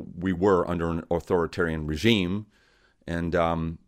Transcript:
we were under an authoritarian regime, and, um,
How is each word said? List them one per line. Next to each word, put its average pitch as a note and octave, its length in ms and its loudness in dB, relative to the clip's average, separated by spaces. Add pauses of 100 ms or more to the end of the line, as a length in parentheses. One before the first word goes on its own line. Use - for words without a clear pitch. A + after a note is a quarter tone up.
(180)
we F#2 160 0
were F2+ 360 4
under E2+ 200 -2
an E2 200 -2
authoritarian E2 800 0
regime, F#2+ 600 0 (600)
and, E2+ 280 -2
um, E2 520 0